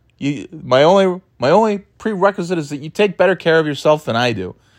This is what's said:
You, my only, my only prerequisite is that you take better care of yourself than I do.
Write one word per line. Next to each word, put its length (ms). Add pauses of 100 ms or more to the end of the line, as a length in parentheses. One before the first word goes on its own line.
(180)
You, 320
my 320
only, 400 (160)
my 120
only 280
prerequisite 800
is 120
that 80
you 120
take 260
better 200
care 240
of 60
yourself 380
than 120
I 160
do. 240 (220)